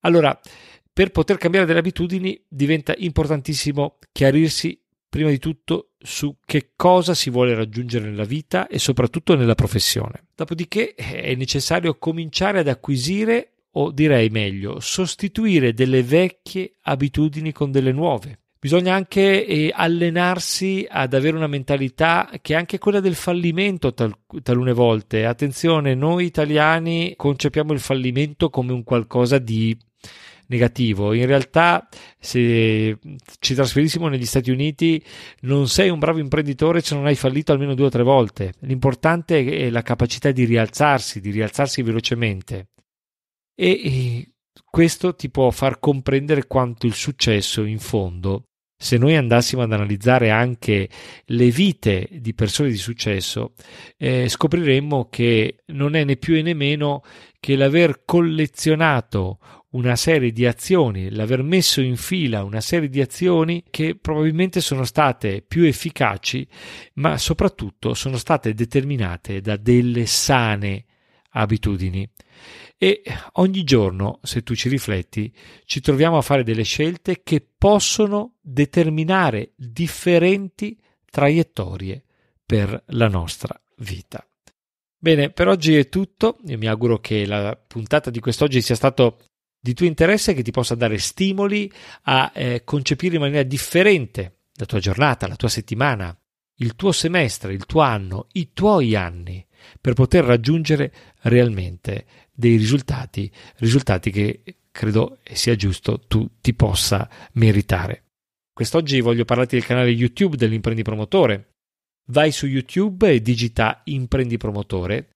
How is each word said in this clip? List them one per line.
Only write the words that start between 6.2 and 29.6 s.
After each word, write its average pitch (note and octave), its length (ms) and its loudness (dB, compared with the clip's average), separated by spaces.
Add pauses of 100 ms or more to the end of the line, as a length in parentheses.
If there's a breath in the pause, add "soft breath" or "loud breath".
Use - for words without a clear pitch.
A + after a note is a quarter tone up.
che - 300 -2
cosa F3+ 380 4
si - 160 -2
vuole B2 260 2
raggiungere A2 540 -6
nella G#2 160 -6
vita D#3 420 -4
e - 100 -8
soprattutto C3 580 0
nella A#2+ 200 4
professione. - 800 -2
Dopodiché, E3+ 600 -4
eh, - 260 -10
è B2+ 140 -4
necessario C#3+ 640 -2
cominciare E3 600 -4
ad D3+ 80 0
acquisire, E3+ 840 -2 (180)
o D3+ 200 -2
direi C3+ 380 4
meglio, G2+ 520 -4
sostituire F#3 920 0
delle C3 300 2
vecchie F3+ 760 -2
abitudini D3 720 -2
con C#3+ 180 -4
delle C3 220 2
nuove. C3+ 480 -4 (180)
Bisogna F3+ 340 0
anche, G3 520 2
eh, D#3 280 0
allenarsi F3 1120 -2
ad C3 260 -2
avere D3+ 240 2
una D#3+ 100 -2
mentalità C#3+ 840 -2 (120)
che - 120 -4
è D#3 40 2
anche F3 200 -4
quella G3+ 220 0
del F#3 160 0
fallimento F3 800 -2
tal-, A2 220 -2 (280)
talune B2 300 0
volte. A2+ 520 2
Attenzione, C#3+ 680 0
noi E3+ 300 0
italiani E3 880 0
concepiamo D3 560 -2
il C#3+ 80 0
fallimento C#3 680 -2
come B2+ 240 -2
un B2 100 -4
qualcosa B2 540 2
di A2+ 380 0 (720 loud breath)